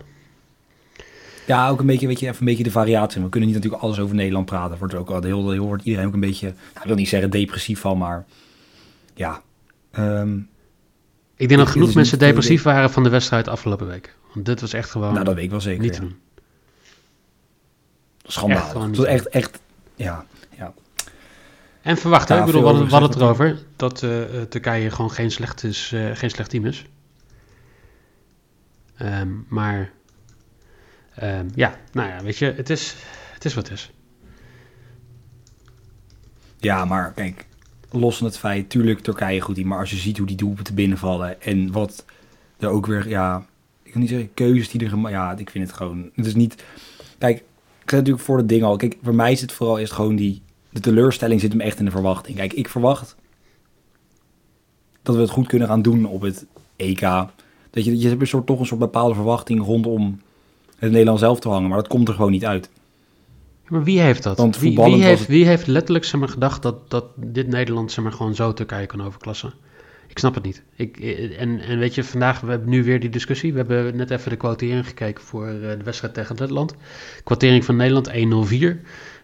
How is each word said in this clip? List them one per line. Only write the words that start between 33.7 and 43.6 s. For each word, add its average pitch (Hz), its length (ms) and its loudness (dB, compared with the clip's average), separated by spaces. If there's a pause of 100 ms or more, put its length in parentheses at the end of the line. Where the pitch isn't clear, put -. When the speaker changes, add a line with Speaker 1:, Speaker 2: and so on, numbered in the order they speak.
Speaker 2:
is. - 120 -18 (2750)
Speaker 1:
Ja, 95 260 0
maar 90 280 -2
kijk, 95 340 -10 (440)
los 120 260 0
van 117 100 -4
het 107 120 -6
feit, 98 320 -4
tuurlijk 113 300 2
Turkije 95 400 -4
goed 98 140 -6
team, 92 140 -4
maar 95 100 -4
als 95 120 -6
je 98 60 -6
ziet 101 220 -4
hoe 98 80 -2
die 95 100 -6
doelpunten 101 380 -6
binnenvallen 92 680 -2
en 95 300 -2
wat 104 320 -4 (540)
er 104 100 -4
ook 101 180 0
weer, 104 220 -2
ja, 92 380 -4 (360)